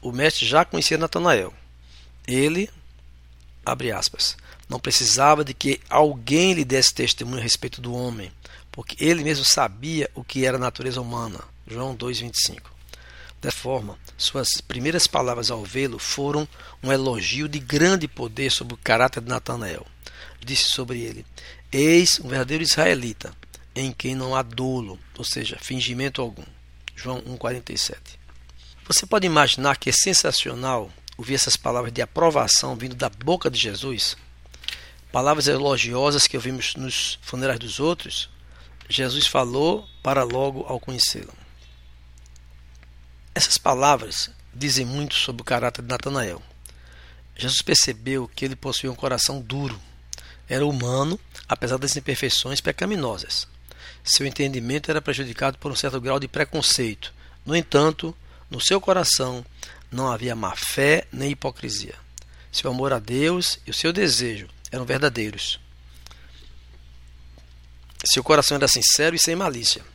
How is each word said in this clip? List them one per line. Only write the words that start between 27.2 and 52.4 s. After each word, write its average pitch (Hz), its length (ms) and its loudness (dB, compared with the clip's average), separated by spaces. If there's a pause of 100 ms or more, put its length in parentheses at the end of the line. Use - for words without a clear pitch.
um, 127 120 -10
quarenta 123 360 -6
e - 60 -4
sete. - 400 -6 (680)
Você - 200 2
pode 196 200 2
imaginar 143 500 4
que - 120 -4
é 127 40 0
sensacional 127 1000 2 (260)
ouvir 120 180 -4
essas - 220 2
palavras 120 360 -2
de 120 100 -2
aprovação 139 720 2
vindo 123 220 -8
da 127 120 -2
boca 160 400 0
de 123 100 -2
Jesus? 113 580 -2 (960)
Palavras 139 340 2
elogiosas 135 800 2
que - 100 0
ouvimos 127 380 -4
nos - 480 -4
funerais 127 380 -2
dos 117 180 -10
outros, - 500 -2 (600)
Jesus 131 380 0
falou 143 640 2 (140)
para 135 220 2
logo 135 420 -2
ao 127 140 -6
conhecê-lo. - 520 -2 (2000)
Essas - 220 2
palavras 131 720 2 (220)
dizem 131 320 -2
muito 139 300 -4
sobre 120 280 -2
o - 20 -14
caráter 123 380 0
de 120 60 -12
Natanael. 123 540 -4 (920)
Jesus 127 260 -2
percebeu 127 640 2
que - 180 -8
ele 131 120 -4
possuía 131 340 -6
um 123 60 -10
coração 135 440 -2
duro. 127 400 -6 (680)
Era 135 180 2
humano, 135 520 0 (300)
apesar 127 300 0
das 135 180 -2
imperfeições 135 640 -2